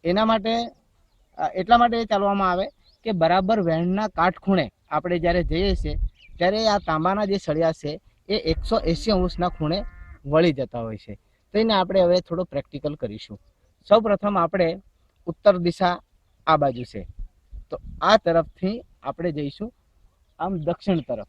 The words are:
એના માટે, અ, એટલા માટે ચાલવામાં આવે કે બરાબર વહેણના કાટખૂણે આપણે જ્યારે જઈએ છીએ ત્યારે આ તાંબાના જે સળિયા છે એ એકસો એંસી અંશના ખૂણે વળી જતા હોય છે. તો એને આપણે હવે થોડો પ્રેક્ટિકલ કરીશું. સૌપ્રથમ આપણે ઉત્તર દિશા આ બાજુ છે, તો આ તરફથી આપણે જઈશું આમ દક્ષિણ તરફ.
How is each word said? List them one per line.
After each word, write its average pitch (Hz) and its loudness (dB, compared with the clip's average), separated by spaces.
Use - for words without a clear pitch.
એના 190 2
માટે, 226 0
અ, 156 -2
એટલા 185 4
માટે 233 2
ચાલવામાં 202 2
આવે 185 0
કે 226 -2
બરાબર 185 2
વહેણના 180 0
કાટખૂણે 175 0
આપણે 170 -2
જ્યારે 170 0
જઈએ 170 0
છીએ 147 -4
ત્યારે 208 0
આ 208 4
તાંબાના 180 0
જે 196 0
સળિયા 160 0
છે 156 -8
એ 196 -2
એકસો 214 0
એંસી 165 -2
અંશના 180 0
ખૂણે 156 -4
વળી 160 4
જતા 127 -6
હોય 113 -8
છે. 101 -16
તો 202 0
એને 220 2
આપણે 190 2
હવે 180 4
થોડો 175 -6
પ્રેક્ટિકલ - -8
કરીશું. 110 -12
સૌપ્રથમ 208 2
આપણે 170 0
ઉત્તર 180 2
દિશા 175 0
આ 160 6
બાજુ 131 0
છે, 98 -14
તો - -10
આ 202 4
તરફથી 180 -2
આપણે 165 -6
જઈશું 151 -8
આમ 180 -4
દક્ષિણ 165 -2
તરફ. 113 -8